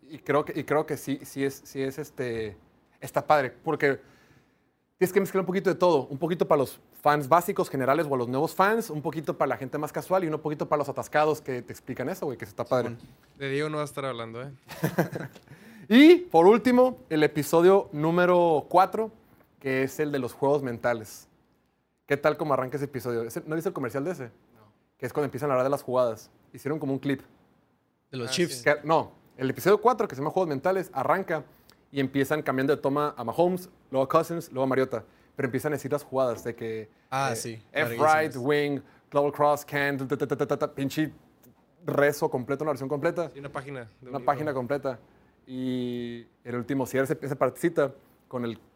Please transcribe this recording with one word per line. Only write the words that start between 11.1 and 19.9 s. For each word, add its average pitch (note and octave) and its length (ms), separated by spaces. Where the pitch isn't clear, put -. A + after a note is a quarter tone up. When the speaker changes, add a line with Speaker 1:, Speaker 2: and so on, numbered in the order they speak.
Speaker 1:
que B2 220
te - 100
explican C3 380
eso, F#3 160
güey, B2+ 100
que - 80
está - 200
padre. A#2 240
Speaker 2:
Simón. A#2 140
Speaker 3:
De C#3 100
Diego D3 220
no D3+ 80
va D3+ 60
a - 20
estar C#3+ 180
hablando, A#2 380
¿eh? C#3+ 80
Speaker 1:
<laughs> - 180
Y, D4 300
por E3+ 280
último, B3 520
el D#3 140
episodio E3+ 680
número E3+ 760
cuatro, F#3+ 420
que C3 240
es C3 160